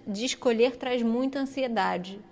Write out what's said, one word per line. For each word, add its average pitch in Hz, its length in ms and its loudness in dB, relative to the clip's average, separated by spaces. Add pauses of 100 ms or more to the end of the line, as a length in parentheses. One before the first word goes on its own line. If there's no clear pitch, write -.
de 208 180 -4
escolher 254 520 2
traz 247 260 -2
muita 254 360 2
ansiedade. 202 800 -2 (140)